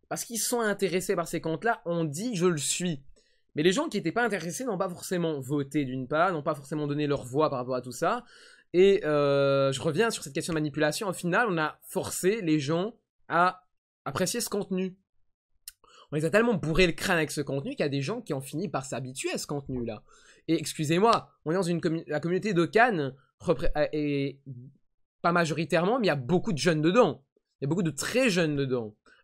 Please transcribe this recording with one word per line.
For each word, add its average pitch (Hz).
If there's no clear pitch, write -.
parce -
qu'ils 233
sont 240
intéressés 196
par 170
ces 165
comptes-là, 165
on 170
dit « 190
je 175
le 175
suis ». 165
Mais 147
les 185
gens 294
qui 208
étaient 160
pas 240
intéressés 185
n'ont 202
pas 190
forcément 170
voté 143
d'une 127
part, 165
n'ont 151
pas 156
forcément 147
donné 143
leur 139
voix 135
par 131
rapport 127
à 127
tout 127
ça. 214
Et, 190
euh, 139
je 135
reviens 175
sur -
cette 135
question 165
de 156
manipulation. 151
Au 175
final, 185
on 165
a 151
forcé 185
les 156
gens 170
à 175
apprécier 180
ce -
contenu. 185
On 143
les 156
a 165
tellement 226
bourré 165
le 160
crâne 175
avec 156
ce 156
contenu 139
qu'il 277
y -
a 147
des 139
gens 208
qui 165
ont 135
fini 147
par 139
s'habituer 131
à 339
ce -
contenu-là. 127
Et 160
excusez-moi, 165
on 151
est -
dans 190
une 170
commu-, 165
la 147
communauté 180
de 170
Cannes 185
repré-, -
euh, 147
est 143
pas 175
majoritairement, 170
mais 202
il -
y -
a 143
beaucoup 165
de 143
jeunes 156
dedans. 175
Il 139
y -
a -
beaucoup 175
de 160
très -
jeunes 165
dedans. 127